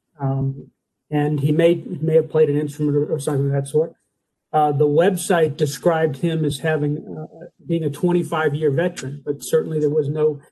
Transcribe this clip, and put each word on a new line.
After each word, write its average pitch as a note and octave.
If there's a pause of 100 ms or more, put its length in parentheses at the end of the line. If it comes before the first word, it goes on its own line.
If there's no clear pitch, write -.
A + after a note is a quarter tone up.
(180)
Um, C3+ (400)
and D3
he D3+
may, E3+ (160)
may D#3+
have D#3
played D#3
an C#3+
instrument D3
or, D3
or D3+
something C#3
of C#3
that C#3
sort. D#3+ (600)
Uh, D3+
the D3
website E3+
described D#3+
him D#3+
as C#3+
having, D3+ (120)
uh, D#3+ (200)
being E3
a D3+
twenty-five-year D#3
veteran, D3
but D3
certainly D#3+
there D3
was D3
no D3+ (120)